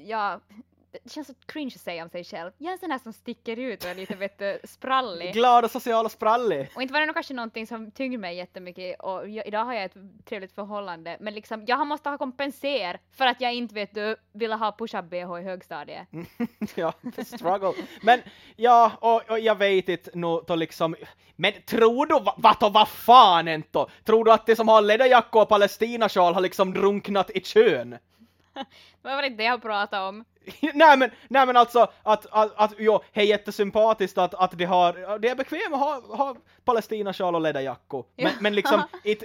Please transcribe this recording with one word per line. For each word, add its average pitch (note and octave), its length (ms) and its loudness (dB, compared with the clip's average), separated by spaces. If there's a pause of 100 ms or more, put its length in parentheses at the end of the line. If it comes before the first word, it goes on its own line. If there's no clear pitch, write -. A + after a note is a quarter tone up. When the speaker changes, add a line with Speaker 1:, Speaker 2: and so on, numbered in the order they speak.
Speaker 1:
ja, G3+ 340 -6 (640)
det - 80 -20
känns D4 160 -14
så C4+ 60 -20 (120)
cringe C#4+ 300 -12
att - 60 -20
säga E3+ 220 -12
om E3+ 60 -18
sig F3 140 -14
själv. F3 340 -14
Jag D4 120 -14
är F#4 40 -8
en F#4 60 -12
sån F4 120 -8
här C4 80 -6
som A3+ 140 -18
sticker A3+ 460 -14
ut B3 240 -10
och F3+ 60 -10
är F3+ 60 -12
lite, F#3+ 200 -12
vet G3 240 -10
du, G3+ 240 -6
sprallig. G#3+ 720 -6
Speaker 2:
Glad A#3+ 320 6
och A3 60 -2
social A#3 340 -2
och G#3+ 60 -6
sprallig. G#3+ 640 -2
Speaker 1:
Och B3 60 -8
inte C4 120 -8
var D4 60 0
det D#4 60 0
nog D#4 100 -6
kanske D#4+ 180 -10
någonting A3+ 340 -12
som A3 240 -14
tyngde B3+ 260 -8
mig F3+ 180 -10
jättemycket, F3+ 640 -14
och F#3 300 -10
jag, G#3+ 180 -12
idag G#3+ 180 -4
har B3+ 80 -10
jag G#3+ 100 -6
ett F#3 100 -12 (320)
trevligt F#3+ 300 -12
förhållande, G3 640 -12
men G#3+ 140 -12
liksom, G#3+ 340 -14
jag B3 100 0
har D4 80 -2
måste D4 240 -8
ha C#4+ 80 -8
kompenser C4 840 -6 (120)
för C4 140 -2
att B3+ 160 0
jag A#3+ 120 -2
inte, A#3+ 220 -8
vet G3+ 180 -8
du, G#3+ 220 -6 (180)
ville A3 220 -6
ha A3 160 -4
push-up G#3+ 380 -10
B F3 140 -8
H F3 160 -10
i F3 40 -14
högstadiet. F3+ 680 -14
Speaker 2:
<laughs> - 640 -10
Ja, E3 180 -4 (220)
the B3 100 -12
struggle. G3 480 -4 (280)
Men, A#3+ 200 4 (340)
ja, A#3 360 6 (100)
och, A3+ 300 0
och A3+ 80 0
jag A3 160 2
vet G3 340 0
inte, - 240 -6
nu, E3+ 340 -2
då F3 80 -2
liksom, E3 400 -4 (400)
men F#3+ 180 -2 (120)
tror A#3 400 2
du, D4+ 140 2
va-, G3+ 180 -2
vad G#3+ 260 4
och G#3 100 0
vad G#3+ 160 6
fan G3 580 6
inte? D#3 380 -2 (180)
Tror A3+ 220 4
du A3 60 8
att A3 140 4
det A3+ 100 4
som A3 120 -2
har A3 140 8
läderjacka A3+ 580 4
och G#3 100 4
palestinasjal G3+ 840 2
har F#3+ 80 0
liksom F#3 320 -2
drunknat G3 560 0
i - 120 -6
kön? B2+ 560 2 (560)
Speaker 1:
<laughs> C4+ 160 -16 (320)
Det - 80 -16
var C4+ 60 -4
väl C#4 100 -2
inte B3 120 -6
det A3 60 -4
jag A#3 180 0
pratade G#3 460 -4
om. G#3 180 -14 (200)
Speaker 2:
<laughs> C#4+ 280 -6
Nej, D4 240 10
men, B3+ 140 0 (160)
nej, C4 180 4
men B3 120 4
alltså A#3 340 6 (120)
att, G#3 280 0
att, G#3+ 240 0
att, G#3 220 0
jo, G#3+ 260 2 (100)
det G#3+ 80 -2
är G#3 40 4
jättesympatiskt G#3 920 0
att, F3+ 160 0
att F#3 240 -2
de F3 80 -2
har, F3+ 540 0
de G#3+ 100 -2
är B3+ 60 -4
bekväma D4+ 400 -8
att C4 60 -2 (220)
ha, G#3 140 -16
ha C4+ 180 -4 (300)
palestinasjal G3+ 720 -2
och E3 60 0
läderjackor. C3+ 640 -6 (100)
Men, B3+ 100 -4
Speaker 1:
Ja. - 140 0
Speaker 2:
men G#3 160 -2
liksom, G#3 260 0 (120)
Speaker 1:
<laughs> - 100 -20
Speaker 2:
it, G#3 220 -4